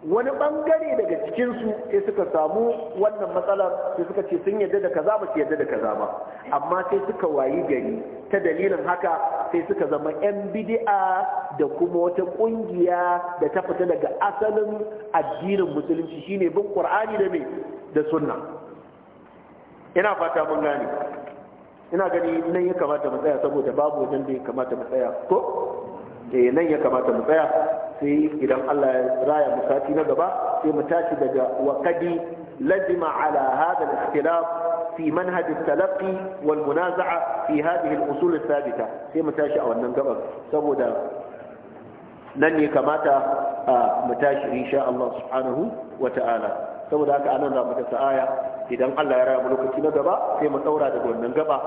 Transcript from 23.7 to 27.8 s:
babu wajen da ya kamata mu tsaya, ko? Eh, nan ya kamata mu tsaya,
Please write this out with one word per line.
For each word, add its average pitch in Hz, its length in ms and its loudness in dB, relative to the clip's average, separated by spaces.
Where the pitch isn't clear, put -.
babu 143 320 2
wajen 131 240 -2
da 135 60 -2
ya 127 100 -4
kamata 127 320 -2
mu 123 80 -8
tsaya, 127 320 0
ko? 185 80 6
Eh, 123 180 6
nan 165 160 4
ya 151 140 2
kamata 127 320 2
mu 113 100 0
tsaya, 156 220 4